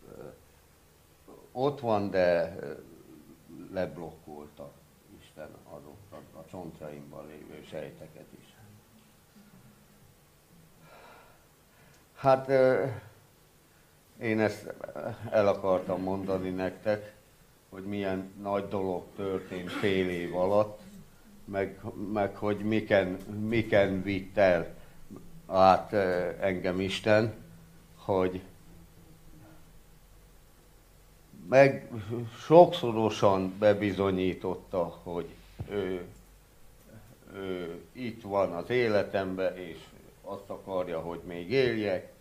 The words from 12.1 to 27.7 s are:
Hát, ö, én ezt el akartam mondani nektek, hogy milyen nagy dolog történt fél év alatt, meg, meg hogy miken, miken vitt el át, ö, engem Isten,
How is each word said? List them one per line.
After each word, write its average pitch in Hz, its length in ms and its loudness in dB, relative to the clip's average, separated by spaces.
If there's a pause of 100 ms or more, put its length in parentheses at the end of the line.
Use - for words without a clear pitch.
Hát, 131 340 4
ö, 131 360 6 (1400)
én 110 180 0
ezt - 340 -2 (560)
el 104 180 4
akartam 92 540 0
mondani 95 480 -2
nektek, 95 680 -4 (540)
hogy 95 140 -14
milyen 95 480 -4 (100)
nagy 101 260 -2
dolog 95 360 -4 (120)
történt 92 560 -6
fél 95 380 0
év 87 260 -4
alatt, 101 460 2 (640)
meg, 98 360 -4 (320)
meg 101 220 0
hogy 104 220 -2
miken, 101 600 2 (300)
miken 104 540 2
vitt 98 360 -4
el 90 380 4 (720)
át, 92 460 6
ö, 90 360 2 (100)
engem 92 400 -2
Isten, 107 540 2 (640)